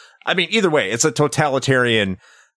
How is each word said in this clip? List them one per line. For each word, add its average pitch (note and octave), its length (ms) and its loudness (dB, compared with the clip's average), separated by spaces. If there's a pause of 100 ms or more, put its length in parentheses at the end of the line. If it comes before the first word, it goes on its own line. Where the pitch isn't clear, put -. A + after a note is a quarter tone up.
(260)
I E3 80 -2
mean, F3 160 -2
either F#3+ 220 2
way, A#2+ 180 0
it's A#2+ 160 0
a D#3 60 0
totalitarian B2+ 1040 0 (400)